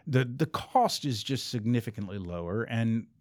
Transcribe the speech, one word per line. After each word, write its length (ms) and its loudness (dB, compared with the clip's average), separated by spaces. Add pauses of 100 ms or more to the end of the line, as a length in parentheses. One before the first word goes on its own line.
the, 180 4
the 220 -2
cost 580 2
is 180 0
just 280 -2
significantly 640 -2
lower. 460 -4
And 420 0 (160)